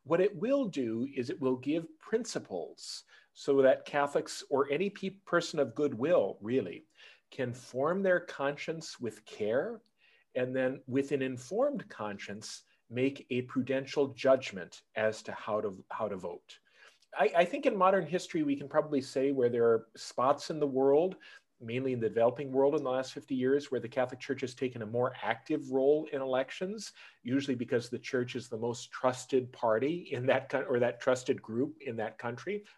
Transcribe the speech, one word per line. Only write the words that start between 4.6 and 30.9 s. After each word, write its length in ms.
any 200
pe-, 200
person 340
of 160
goodwill, 680
really, 440
can 240
form 480
their 180
conscience 800
with 240
care 560
and 200
then 320
with 260
an 100
informed 680
conscience, 760
make 400
a 120
prudential 680
judgment 760
as 260
to 100
how 280
to, 300
how 180
to 80
vote. 420
I, 200
I 60
think 200
in 120
modern 300
history, 360
we 140
can 120
probably 320
say 320
where 160
there 160
are 220
spots 540
in 80
the 80
world, 500
mainly 320
in 80
the 80
developing 420
world 240
in 80
the 80
last 220
fifty 220
years, 360
where 100
the 80
Catholic 300
Church 220
has 140
taken 280
a 40
more 260
active 480
role 420
in 80
elections, 720
usually 320
because 340
the 100
church 360
is 140
the 100
most 320
trusted 640
party 580
in 160
that 220
coun-, 200
or 120
that 200